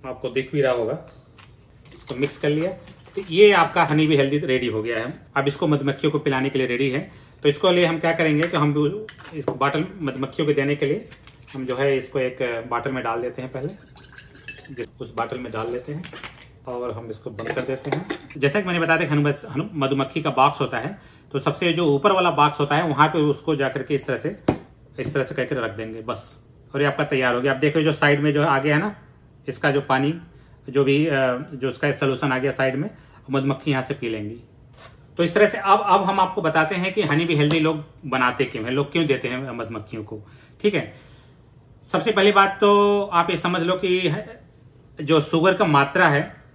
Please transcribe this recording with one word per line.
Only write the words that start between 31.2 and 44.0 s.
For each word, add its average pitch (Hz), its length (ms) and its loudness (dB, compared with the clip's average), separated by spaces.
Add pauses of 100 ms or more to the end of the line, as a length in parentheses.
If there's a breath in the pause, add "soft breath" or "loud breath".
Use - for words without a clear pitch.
जो 135 140 -6
उसका 139 240 -2
solution 135 400 0
आ 127 60 0
गया 131 140 0
side 131 240 0
में, 165 140 -4 (420 loud breath)
मधुमक्खी 135 400 0
यहाँ 131 120 0
से - 100 -6
पी 117 160 -6
लेंगी। 107 300 -8 (800 loud breath)
तो 170 60 2
इस 170 120 0
तरह 208 120 8
से - 100 -2
अब, 202 280 4
अब 202 180 4
हम 190 160 0
आपको 190 220 0
बताते 160 340 2
हैं 185 180 -2
कि 208 80 0
honey 156 240 2
बी 170 100 0
healthy 151 240 2
लोग 156 240 0 (220)
बनाते 127 400 0
क्यों 113 200 -8
हैं, 120 60 -4
लोग 143 200 -2
क्यों 165 140 0
देते 127 220 0
हैं 127 240 -6
मधुमक्खियों 110 520 -10
को, 104 180 -14 (400 loud breath)
ठीक 208 140 2
है। 131 180 -4 (1000 loud breath)
सबसे 220 200 0
पहली 202 200 6
बात 196 300 4
तो 202 400 4 (120)
आप 170 160 2
ये 175 80 -2
समझ 180 240 -2
लो 180 140 0
कि 185 480 0 (800)